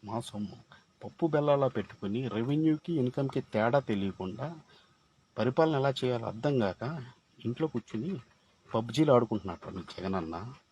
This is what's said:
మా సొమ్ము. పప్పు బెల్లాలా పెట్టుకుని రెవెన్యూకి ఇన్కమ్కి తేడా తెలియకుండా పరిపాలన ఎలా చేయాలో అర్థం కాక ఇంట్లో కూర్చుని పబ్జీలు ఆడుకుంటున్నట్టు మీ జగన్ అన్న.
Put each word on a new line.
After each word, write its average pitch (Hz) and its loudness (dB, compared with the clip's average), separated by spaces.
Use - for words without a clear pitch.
మా 110 -4
సొమ్ము. - -10
పప్పు - -4
బెల్లాలా 147 4
పెట్టుకుని 110 -4
రెవెన్యూకి 151 0
ఇన్కమ్కి 139 0
తేడా 113 2
తెలియకుండా 104 -4
పరిపాలన 143 2
ఎలా 139 2
చేయాలో 123 -2
అర్థం 117 0
కాక 120 -2
ఇంట్లో 120 -2
కూర్చుని 131 -6
పబ్జీలు 117 4
ఆడుకుంటున్నట్టు 107 2
మీ 95 -8
జగన్ 95 -4
అన్న. 90 -6